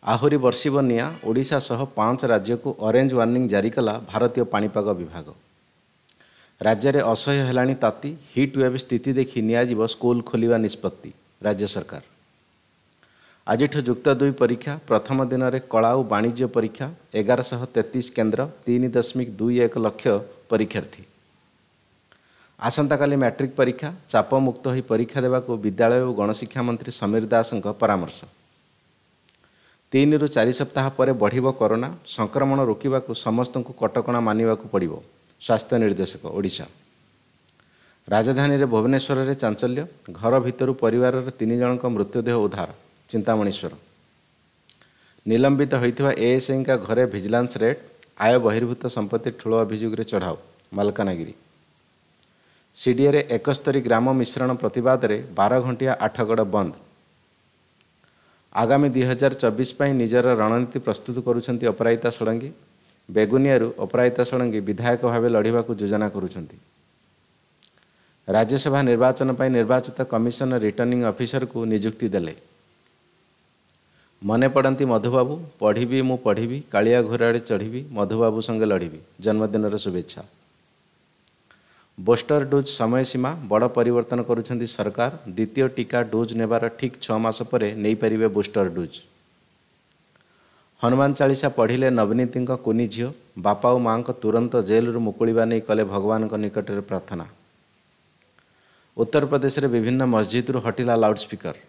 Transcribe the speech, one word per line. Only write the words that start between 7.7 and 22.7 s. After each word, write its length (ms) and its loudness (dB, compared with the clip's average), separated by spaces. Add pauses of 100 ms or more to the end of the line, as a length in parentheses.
ତାତି। 400 -2 (220)
ହିଟ୍ 200 0
ୱେଭ୍ 200 2
ସ୍ଥିତି 360 -2
ଦେଖି 280 -2
ନିଆଯିବ 440 2
ସ୍କୁଲ 360 0
ଖୋଲିବା 360 2
ନିଷ୍ପତ୍ତି। 560 -4 (300)
ରାଜ୍ୟ 240 -2
ସରକାର। 340 -8 (1500)
ଆଜିଠୁ 340 0
ଯୁକ୍ତ 320 2
ଦୁଇ 180 2
ପରୀକ୍ଷା। 560 -2
ପ୍ରଥମ 380 2
ଦିନରେ 340 0
କଳା 360 2
ଓ 80 2
ବାଣିଜ୍ୟ 420 0
ପରୀକ୍ଷା। 460 -4 (220)
ଏଗାରଶହ 520 0
ତେତିଶ 460 -4
କେନ୍ଦ୍ର, 380 0 (160)
ତିନି 220 2
ଦଶମିକ 420 -2
ଦୁଇ 300 0
ଏକ 180 2
ଲକ୍ଷ 300 -2 (420)
ପରୀକ୍ଷାର୍ଥୀ। 540 -2 (1600)
ଆସନ୍ତାକାଲି 560 2